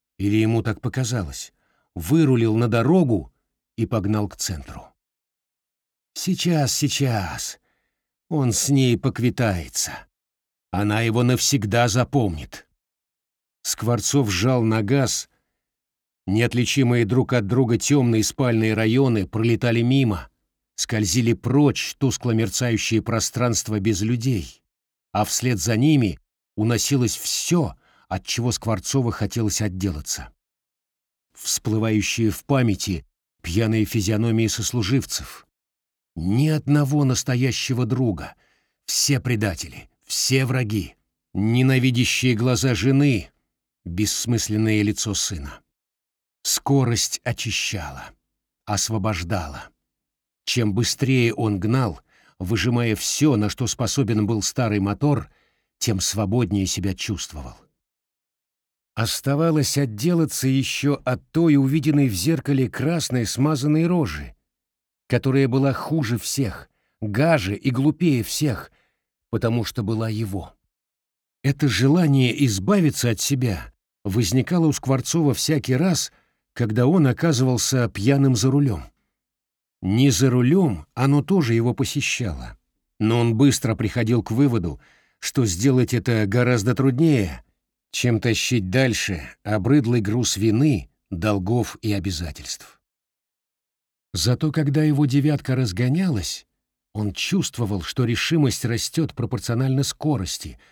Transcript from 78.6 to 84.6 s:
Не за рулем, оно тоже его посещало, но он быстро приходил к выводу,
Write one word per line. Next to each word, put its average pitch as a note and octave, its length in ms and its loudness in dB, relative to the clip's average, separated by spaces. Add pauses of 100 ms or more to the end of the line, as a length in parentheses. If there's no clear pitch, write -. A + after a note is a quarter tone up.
Не A2+ 280 4
за B2+ 200 2
рулем, B2 640 2
оно C#3 280 2
тоже D#3 300 2
его A#2 220 2
посещало, D#2 800 -4 (420)
но A2+ 220 2
он A#2 160 2
быстро B2 380 2
приходил A2+ 480 0
к - 80 -10
выводу, A2 500 0 (380)